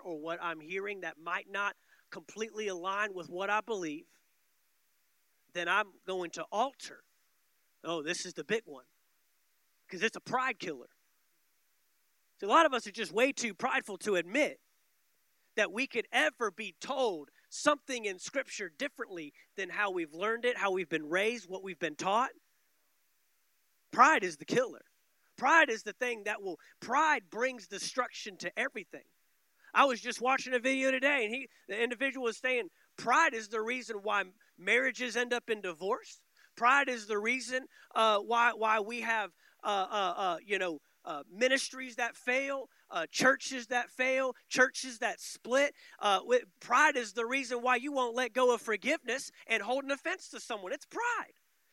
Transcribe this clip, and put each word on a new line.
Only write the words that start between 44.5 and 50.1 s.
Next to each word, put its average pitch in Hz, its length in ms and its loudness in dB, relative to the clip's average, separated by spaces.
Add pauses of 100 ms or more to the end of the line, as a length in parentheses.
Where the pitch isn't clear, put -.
that 208 200 -2
split. 269 540 0 (260)
Uh, 202 200 4
wi-, 247 240 4 (180)
pride 294 340 6
is 226 180 -4
the 233 120 -4
reason 247 380 -2
why 247 120 4
you 247 160 -2
won't 247 240 0
let 247 180 -2
go 254 200 6
of 226 80 -2
forgiveness 233 720 -2 (160)
and 220 160 0
hold 254 200 -2
an 277 80 -4
offense 330 380 -6